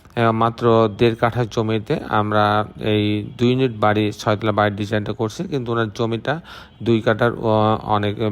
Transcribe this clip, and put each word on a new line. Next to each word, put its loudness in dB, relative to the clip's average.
এ, 2
মাত্র 2
দেড় 4
কাঠা 0
জমিতে -2
আমরা 2
এই 0
দুই 2
ইউনিট 2
বাড়ি, 2
ছয়তলা -2
বাড়ির 2
ডিজাইনটা -4
করছি, -6
কিন্তু -4
ওনার 0
জমিটা -4
দুই 2
কাঠার, 2
ও, 2
অনেক, -2